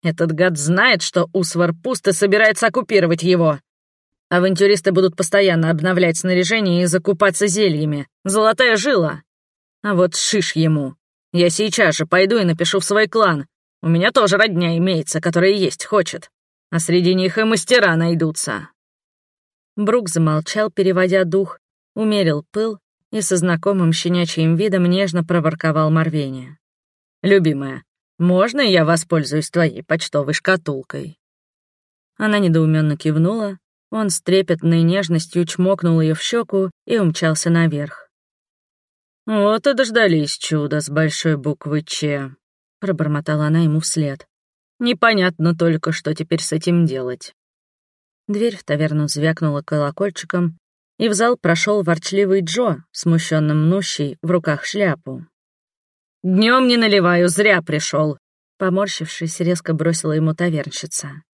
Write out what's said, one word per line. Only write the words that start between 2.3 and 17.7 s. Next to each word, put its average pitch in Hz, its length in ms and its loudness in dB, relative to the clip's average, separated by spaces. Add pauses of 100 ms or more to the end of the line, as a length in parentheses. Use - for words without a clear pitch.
оккупировать 175 560 0
его. 170 360 2 (720)
Авантюристы 190 600 2
будут 180 240 2
постоянно 175 540 2
обновлять 170 480 0
снаряжение 180 640 0
и - 40 2
закупаться 190 600 0
зельями. 156 600 0 (180)
Золотая 220 500 2
жила. 185 460 0 (600)
А 208 120 -4
вот 175 220 2
шиш - 400 -2
ему. 156 400 0 (360)
Я 175 180 4
сейчас 190 460 0
же 156 100 -2
пойду 190 320 2
и 208 60 2
напишу 170 360 0
в 180 60 -2
свой 214 220 2
клан. 175 400 0 (340)
У 165 60 -4
меня 170 240 2
тоже 202 260 4
родня 175 400 0
имеется, 165 440 -2
которая 175 300 2
есть 190 340 -2
хочет. 170 440 -2 (400)
А 165 100 -2
среди 175 340 2
них 185 240 0
и 220 60 2
мастера 220 520 2